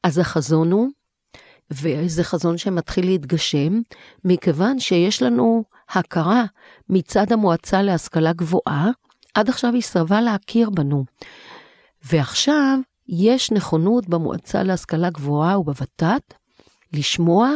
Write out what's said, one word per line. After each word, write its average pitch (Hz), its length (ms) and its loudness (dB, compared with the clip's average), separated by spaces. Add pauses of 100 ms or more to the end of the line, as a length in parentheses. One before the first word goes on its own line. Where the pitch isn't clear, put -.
אז 165 160 0
החזון 160 540 0
הוא, 226 160 2 (800)
וזה 160 540 -2
חזון 170 340 -2
שמתחיל 180 480 -2
להתגשם, 165 760 0 (440)
מכיוון 180 540 0
שיש 185 440 0
לנו 233 420 2 (240)
הכרה 185 560 0 (440)
מצד 196 440 0
המועצה 196 500 2
להשכלה 170 500 0
גבוהה, 170 580 0 (440)
עד - 140 2
עכשיו 240 260 -2
היא 240 80 0
סרבה 185 380 0
להכיר 226 500 0
בנו. 143 340 0 (1000)
ועכשיו 269 760 2 (300)
יש 220 440 2
נכונות 190 560 0
במועצה 170 540 -2
להשכלה 175 480 -2
גבוהה 151 480 0
ובוות"ת 160 760 -4 (580)
לשמוע 170 640 2